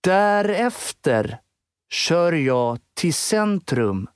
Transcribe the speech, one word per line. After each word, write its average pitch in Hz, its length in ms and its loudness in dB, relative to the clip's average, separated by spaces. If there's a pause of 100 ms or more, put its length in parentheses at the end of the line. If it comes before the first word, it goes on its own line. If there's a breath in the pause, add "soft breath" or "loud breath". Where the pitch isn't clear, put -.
Därefter 202 1400 0 (520)
kör 175 400 0
jag 127 480 0 (140)
till 170 200 -2
centrum 135 1040 -2